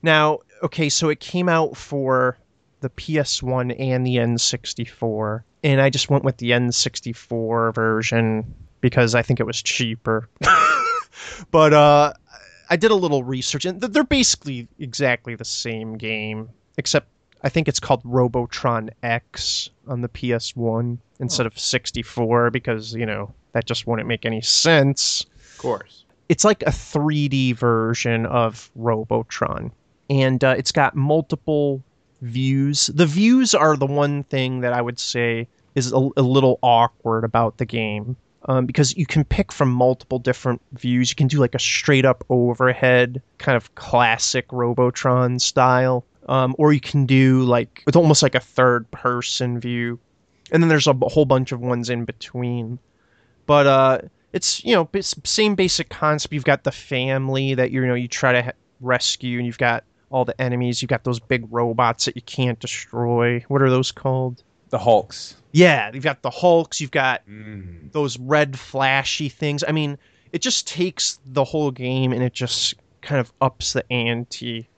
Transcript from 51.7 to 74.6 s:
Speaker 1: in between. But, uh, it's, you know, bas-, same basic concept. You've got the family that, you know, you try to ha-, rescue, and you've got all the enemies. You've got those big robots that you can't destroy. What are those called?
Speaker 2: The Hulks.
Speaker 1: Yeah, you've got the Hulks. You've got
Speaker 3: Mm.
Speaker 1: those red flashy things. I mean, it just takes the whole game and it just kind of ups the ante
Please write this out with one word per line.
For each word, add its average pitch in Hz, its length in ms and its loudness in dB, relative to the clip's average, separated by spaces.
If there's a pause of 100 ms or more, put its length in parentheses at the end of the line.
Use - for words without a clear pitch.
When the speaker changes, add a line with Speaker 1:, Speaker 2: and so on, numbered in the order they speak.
Speaker 1:
in 117 160 -4
between. 120 720 -8 (680)
But, 147 200 6
uh, 135 320 4 (340)
it's, - 300 -4
you 240 100 2
know, 170 120 4
bas-, - 380 -6
same 208 320 0
basic 180 340 -2
concept. 151 440 -2
You've 143 100 -4
got 143 200 2
the 139 80 -2
family 135 840 -2
that, 127 160 0
you 127 140 -2
know, 123 100 0
you 123 120 -4
try 127 260 0
to 123 100 2
ha-, 123 80 -8 (300)
rescue, 123 580 -2
and 120 60 -4
you've 117 120 -8
got 117 260 0 (280)
all 131 140 0
the - 160 -8
enemies. 123 400 -2
You've 127 80 -8
got 117 140 -2
those 123 160 -4
big 120 320 -4
robots 117 540 0
that - 100 -6
you 120 60 -12
can't 123 380 -4
destroy. 120 880 -2
What 139 140 0
are 135 80 6
those 127 220 2
called? 131 520 -4 (260)
Speaker 2:
The 123 100 -4
Hulks. - 560 0 (160)
Speaker 1:
Yeah, 147 420 4
you've 131 100 -10
got 147 180 -4
the 131 80 -4
Hulks. 165 520 0
You've 143 100 -10
got 131 360 0
Speaker 3:
Mm. 98 640 -16
Speaker 1:
those 139 280 -4
red 139 400 0
flashy 135 720 -2
things. 147 360 -4
I 147 60 -2
mean, 147 260 -2 (360)
it 165 80 -4
just - 260 -4
takes - 580 -4
the 135 200 -2
whole 151 260 -2
game 127 400 -2
and 120 100 -2
it 123 120 -2
just - 400 -4 (280)
kind 139 200 -4
of 113 180 -8
ups - 340 -2
the - 180 -4
ante 120 760 -6 (100)